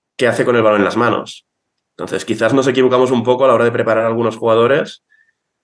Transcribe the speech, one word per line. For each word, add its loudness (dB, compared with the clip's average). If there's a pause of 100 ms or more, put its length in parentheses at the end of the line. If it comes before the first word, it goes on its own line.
(160)
qué 0
hace 0
con 0
el 2
balón 4
en 2
las -2
manos. -4 (480)
Entonces -8
quizás -2
nos 2
equivocamos 2
un -2
poco 0
a 4
la 4
hora 2
de 0
preparar -2
a 0
algunos -2
jugadores 0 (600)